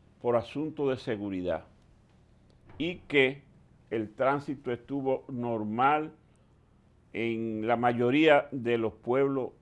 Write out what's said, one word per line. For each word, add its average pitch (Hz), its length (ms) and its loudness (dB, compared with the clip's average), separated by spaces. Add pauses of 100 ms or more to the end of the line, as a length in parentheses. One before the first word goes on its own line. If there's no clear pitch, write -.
(220)
por 120 160 2
asunto 147 520 -4
de 131 80 0
seguridad, 98 680 -4 (1120)
y 170 220 -6
que 139 440 2 (480)
el 110 240 -2
tránsito 135 560 -2
estuvo 131 560 -4
normal 120 840 -2 (1000)
en 113 560 -4
la 120 80 2
mayoría 123 760 4
de 120 260 0
los 110 160 -2
pueblos 135 560 0 (120)